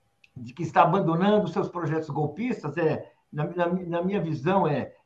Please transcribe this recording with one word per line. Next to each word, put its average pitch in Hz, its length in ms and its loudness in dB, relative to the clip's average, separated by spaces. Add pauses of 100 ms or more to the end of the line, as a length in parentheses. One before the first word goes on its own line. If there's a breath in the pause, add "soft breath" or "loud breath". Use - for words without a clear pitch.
(380)
de - 160 -12
que 175 100 -8
está 180 200 4
abandonando 170 640 4
seus - 220 -2
projetos 156 400 -4
golpistas, 151 680 -4
é, 160 320 0 (240 soft breath)
na, 147 120 -2 (100)
na, 175 120 2
na 175 360 -2
minha 190 180 0
visão, 160 460 0
é, 131 260 -2 (120 soft breath)